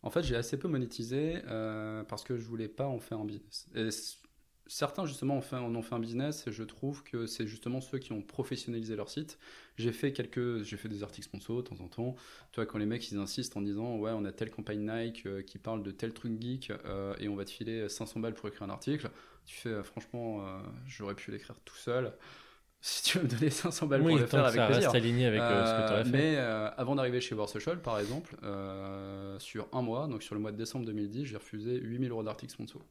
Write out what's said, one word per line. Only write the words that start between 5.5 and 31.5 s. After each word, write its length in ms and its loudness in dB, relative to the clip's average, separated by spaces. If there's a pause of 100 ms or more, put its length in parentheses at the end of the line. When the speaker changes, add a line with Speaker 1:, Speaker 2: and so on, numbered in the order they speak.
Speaker 1:
en 180 -2
ont 80 -2
fait 120 -4
un 40 0
business, 480 -2
et 60 -4
je 100 -6
trouve 400 -6
que 240 -4
c'est 200 -4
justement 360 -4
ceux 160 -6
qui 140 -6
ont 100 -4
professionnalisé 760 -4
leur 140 -4
site. 280 -8 (380)
J'ai 160 2
fait 200 2
quelques, 500 0
j'ai 160 -6
fait 100 -6
des 140 -4
articles 240 -10
sponsors 320 -4
de 40 -2
temps 180 -10
en 80 -10
temps. 260 -2 (360)
Tu 60 -8
vois, 80 2
quand 140 -4
les 80 2
mecs, 260 -2
ils 60 0
insistent 400 -4
en 20 -2
disant, « 380 -2
Ouais, 160 0
on 100 -2
a 80 -2
telle 180 -4
campagne 400 -4
Nike, 360 -4
euh, 160 -4
qui 160 -12
parle 240 -2
de 80 -4
tel 240 -4
truc 260 -4
geek, 320 -4 (140)
euh, 340 -2
et 80 -2
on 80 0
va 80 -2
te 60 -12
filer 400 -2
cinq 160 -6
cents 140 -6
balles 120 0
pour 160 -6
écrire 140 -8
un 80 -6
article. » 400 -2 (340)
Tu 100 -18
fais, 140 -8
euh, « 160 -2
Franchement, 560 -6
euh, 180 -6 (280)
j'aurais 280 -6
pu 160 -10
l'écrire 340 -8
tout 120 -18
seul. 420 0
<laughs> 40 -20 (640)
Si 160 -2
tu 160 6
veux 60 4
me 60 6
donner 180 4
cinq 220 2
cents 160 0
balles 160 8
Speaker 2:
Oui, 100 8
Speaker 1:
pour 80 10
le 40 8
Speaker 2:
tant 60 0
Speaker 1:
faire, 120 8
Speaker 2:
que 60 10
Speaker 1:
avec 120 6
Speaker 2:
ça 60 8
reste 140 8
Speaker 1:
plaisir. » 140 8
Speaker 2:
aligné 320 6
avec, 140 6
euh, 260 6
ce 60 6
que 100 4
Speaker 1:
Euh, 60 4
Speaker 2:
t'aurais 160 6
fait. 60 4
Speaker 1:
mais, 260 6
euh, 360 2
avant 220 2
d'arriver 260 4
chez 140 -2
War 160 0
Social, 320 -2
par 180 2
exemple, 420 -2
euh, 960 -6
sur 340 -6
un 100 2
mois, 240 0
donc 160 -2
sur 120 -8
le 60 0
mois 120 0
de 40 -6
décembre 300 -2
deux 60 -2
mille 180 0
dix, 160 -2
j'ai 100 -6
refusé 440 -2